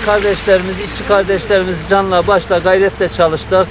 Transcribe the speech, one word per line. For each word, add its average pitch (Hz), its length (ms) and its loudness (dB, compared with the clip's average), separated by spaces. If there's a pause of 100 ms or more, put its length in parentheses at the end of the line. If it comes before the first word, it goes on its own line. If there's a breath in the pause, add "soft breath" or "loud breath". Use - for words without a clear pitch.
kardeşlerimiz, 196 720 0
işçi 202 280 -10
kardeşlerimiz 190 720 0 (120)
canla 190 380 2
başla 196 300 0
gayretle 185 520 2
çalıştılar. 175 600 0